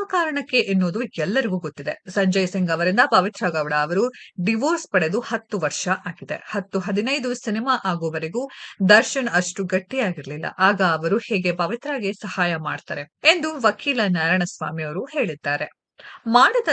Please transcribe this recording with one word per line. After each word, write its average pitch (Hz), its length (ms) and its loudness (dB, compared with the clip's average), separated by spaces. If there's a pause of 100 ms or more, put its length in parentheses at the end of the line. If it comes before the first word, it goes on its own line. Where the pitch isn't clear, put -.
ಕಾರಣಕ್ಕೆ 294 500 0
ಎನ್ನುವುದು 190 420 0
ಎಲ್ಲರಿಗೂ 190 580 -2
ಗೊತ್ತಿದೆ. 147 500 -8
ಸಂಜಯ್ 190 380 2
ಸಿಂಗ್ 185 240 0
ಅವರಿಂದ 180 340 2
ಪವಿತ್ರ 196 440 2
ಗೌಡ 151 240 0
ಅವರು 170 360 2 (360)
ಡಿವೋರ್ಸ್ 254 460 2
ಪಡೆದು 180 280 2
ಹತ್ತು 220 400 -4
ವರ್ಷ 156 280 -2
ಆಗಿದೆ. 180 580 -4
ಹತ್ತು 196 340 -4
ಹದಿನೈದು 233 540 -2
ಸಿನಿಮಾ 220 520 -2
ಆಗುವವರೆಗೂ 165 640 -4 (400)
ದರ್ಶನ್ 226 440 4
ಅಷ್ಟು 180 300 0
ಗಟ್ಟಿಯಾಗಿರ್ಲಿಲ್ಲ. 180 840 -4 (140)
ಆಗ 190 220 4
ಅವರು 165 360 2
ಹೇಗೆ 185 340 -2
ಪವಿತ್ರಗೆ 208 600 -4
ಸಹಾಯ 175 420 -2
ಮಾಡ್ತಾರೆ 147 460 -6
ಎಂದು 311 600 0
ವಕೀಲ 247 380 0 (100)
ನಾರಾಯಣಸ್ವಾಮಿ 165 760 0
ಅವರು 156 220 -6
ಹೇಳಿದ್ದಾರೆ. 151 640 -4 (580)
ಮಾಡಿದ 294 460 6